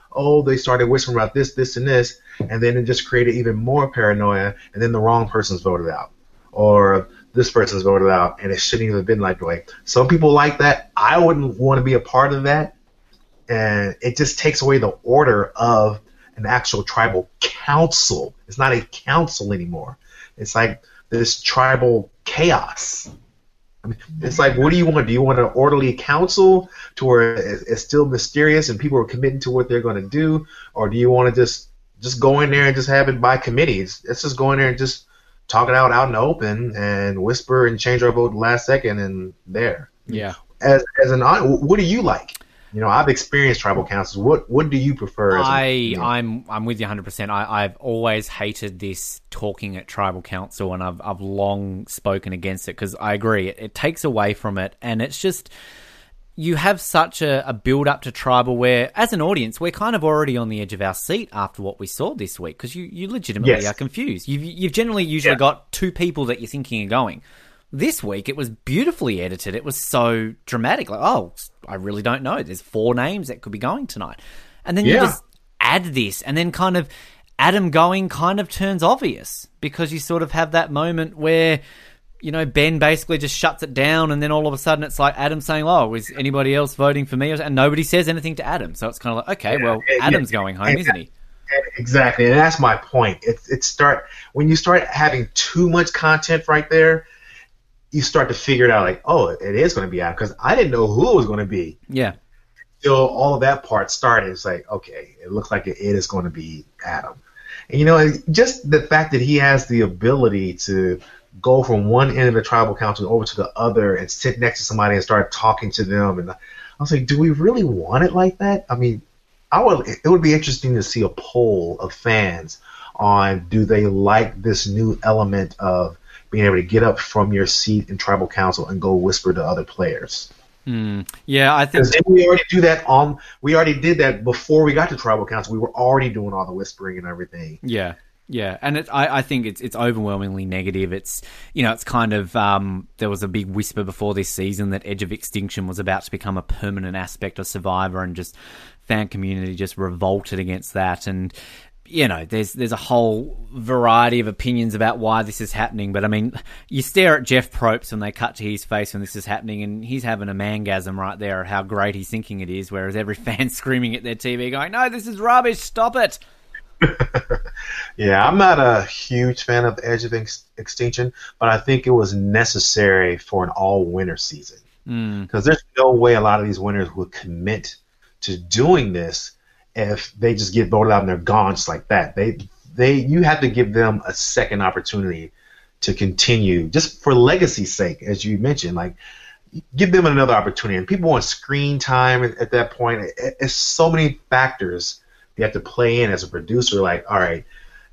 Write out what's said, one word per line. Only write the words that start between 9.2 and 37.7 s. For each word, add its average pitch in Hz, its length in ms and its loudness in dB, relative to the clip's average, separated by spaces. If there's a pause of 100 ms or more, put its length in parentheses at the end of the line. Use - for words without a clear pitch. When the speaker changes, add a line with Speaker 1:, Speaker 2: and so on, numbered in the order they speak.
Speaker 1:
the 85 60 -10
way. 85 200 -6 (200)
Some 127 220 4
people 156 240 6
like 147 280 4
that. 143 360 2
I 123 220 4
wouldn't 143 420 2
wanna 131 220 4
be 131 120 2
a 120 60 4
part 139 320 2
of 139 120 -2
that. 143 320 0 (760)
And 104 520 0
it 120 160 -2
just 147 200 0
takes - 240 0
away 135 160 4
the 110 260 0
order 120 520 4
of 107 460 2 (340)
an 107 100 -8
actual 117 380 -2
tribal 110 460 -2 (100)
council. - 960 0 (100)
It's 101 120 -14
not 131 160 2
a 117 80 0
council 139 720 -2
anymore. 87 440 -8 (380)
It's - 180 -12
like 113 300 0 (260)
this 117 320 -2
tribal 127 720 2 (140)
chaos. - 840 -2 (760)
I - 20 -8
mean, 117 100 -8 (220)
it's - 180 -4
like, 135 200 4
what 143 140 4
do 175 40 4
you 175 100 4
want? 147 220 2
Do 117 60 0
you 127 80 4
want 131 180 4
an 120 160 2
orderly 135 380 4
council 185 760 4 (280)
to 135 80 -2
where 117 300 6
it, 101 320 -6
it's 113 140 -2
still 147 240 2
mysterious 151 600 2
and 107 100 -4
people 139 200 0
are 113 80 2
committing 131 340 -2
to 127 120 -4
what 123 180 0
they're 120 100 0
gonna 107 220 -2
do? 156 440 -2 (280)
Or 110 160 -2
do 113 80 -2
you 123 120 6
wanna 123 220 4
just, - 380 0 (320)
just 123 180 -8
go 139 220 4
in 143 100 2
there 143 140 4
and 135 100 2
just 135 140 -2
have 139 180 4
it 131 140 -2
by 127 160 4
committee? 123 420 0
It's, - 260 -10
let's 120 180 -6
just 139 120 -6
go 135 160 2
in 135 80 2
there 135 80 2
and 123 100 -2
just 131 280 -6 (420)
talk 120 220 2
it 127 40 2
out, 127 200 4
out 120 140 4
in 120 80 -4
the 110 40 0
open 110 560 -2
and 101 480 -2
whisper 127 420 0
and 113 140 -2